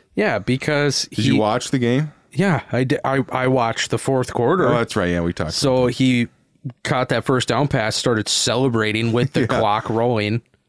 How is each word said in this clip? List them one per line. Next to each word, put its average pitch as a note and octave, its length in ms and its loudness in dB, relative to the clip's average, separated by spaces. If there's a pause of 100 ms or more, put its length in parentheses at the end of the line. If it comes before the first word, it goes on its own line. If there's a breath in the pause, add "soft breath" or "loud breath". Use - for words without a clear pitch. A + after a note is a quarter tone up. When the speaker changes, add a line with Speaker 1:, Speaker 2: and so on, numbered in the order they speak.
(160)
Speaker 1:
Yeah, F#3+ 240 0
because C#3+ 640 -2
Speaker 2:
Did - 160 -10
Speaker 1:
he A2 80 0
Speaker 2:
you A2+ 80 2
watch G#2+ 340 0
the C#3+ 80 0
game? B2+ 340 0 (200)
Speaker 1:
Yeah, D#3 400 0
I A#2+ 120 0
di-, B2+ 200 0
I, C3+ 260 0
I B2+ 160 0
watched B2 460 0
the A#2+ 60 -2
fourth B2+ 360 -2
quarter. D3+ 340 2
Speaker 2:
Oh, - 80 2
that's A#2 200 -2
right. F2+ 140 0
Yeah, F2 120 0
we E2+ 100 0
talked D#2+ 200 -4
Speaker 1:
So C3+ 220 0
Speaker 2:
about B2+ 120 2
that. A#2+ 80 -2
Speaker 1:
he B2 340 2 (560)
caught B2+ 240 -2
that A#2+ 160 0
first B2+ 240 0
down B2 200 2
pass, A2 280 0
started A2+ 320 0
celebrating A2+ 840 0
with B2 200 0
the - 80 0
Speaker 2:
<laughs> - 20 2
Yeah. A2+ 40 0
Speaker 1:
clock A2 420 0
rolling. A2+ 540 0 (260)